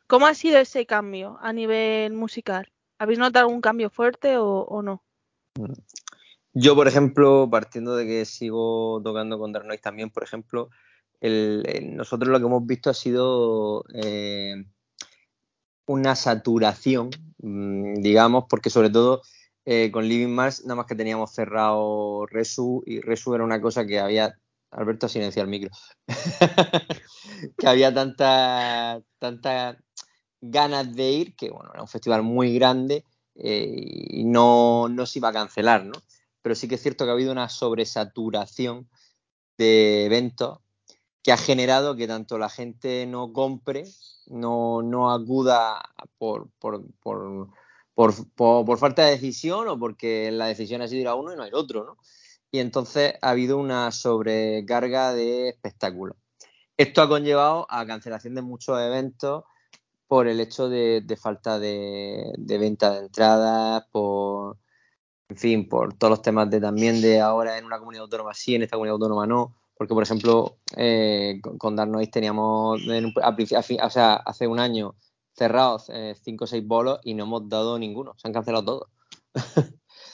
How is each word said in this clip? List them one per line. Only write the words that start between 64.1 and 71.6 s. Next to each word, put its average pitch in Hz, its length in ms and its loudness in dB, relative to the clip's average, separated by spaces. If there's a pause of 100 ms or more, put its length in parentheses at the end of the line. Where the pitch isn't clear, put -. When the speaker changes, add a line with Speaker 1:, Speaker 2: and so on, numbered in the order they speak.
Speaker 2:
en 98 80 -16
fin, 113 320 0
por 120 260 -2
todos 110 160 2
los 107 120 2
temas 110 280 2
de 107 100 0
también 110 420 0
de 110 180 6
ahora 113 380 0
en 113 80 -14
una 113 120 -8
comunidad 110 260 -16
autónoma 107 300 -8
sí, - 200 -4
en 117 80 0
esta 110 140 -6
comunidad 107 180 -2
autónoma 107 320 0
no. 120 280 0 (220)
Porque, 110 180 -4
por 110 80 4
ejemplo, 113 540 2 (200)
eh, 107 680 0
con, - 160 -12
con 107 180 -4